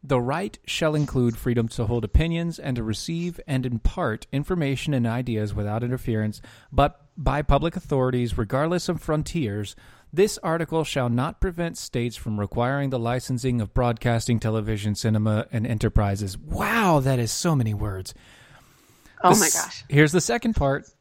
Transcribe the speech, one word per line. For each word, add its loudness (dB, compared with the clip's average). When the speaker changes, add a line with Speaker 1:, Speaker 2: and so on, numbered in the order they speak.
Speaker 1:
The 2
right -4
shall 0
include 0
freedom 0
to -4
hold 0
opinions 0
and -4
to -4
receive -4
and -2
impart 0
information -2
and 2
ideas -2
without -2
interference, -2
but 0
by -2
public 2
authorities, 0
regardless 0
of 0
frontiers. -4
This 2
article -2
shall -2
not -2
prevent -2
states -4
from -6
requiring 0
the -2
licensing -2
of -4
broadcasting, 2
television, -2
cinema, 2
and -2
enterprises." 0
Wow, 2
that 2
is -2
so 0
many 2
words. -6
Speaker 2:
Oh 10
Speaker 1:
The 6
Speaker 2:
my 4
Speaker 1:
s-, 2
Speaker 2:
gosh. -10
Speaker 1:
here's 6
the 6
second 0
part. 2